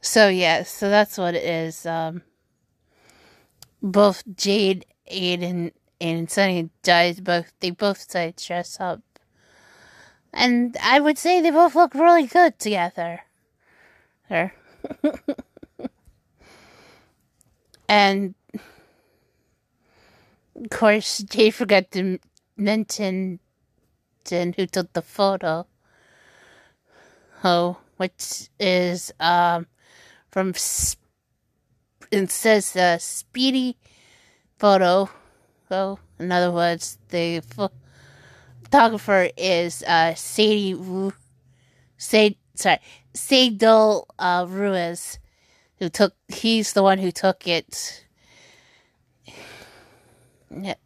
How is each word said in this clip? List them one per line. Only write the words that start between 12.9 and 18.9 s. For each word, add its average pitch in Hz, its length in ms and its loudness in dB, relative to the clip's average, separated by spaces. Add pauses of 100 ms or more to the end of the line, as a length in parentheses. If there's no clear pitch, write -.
There. 180 260 -2 (480)
<laughs> 311 100 2 (2750)
And, 196 460 4 (2250)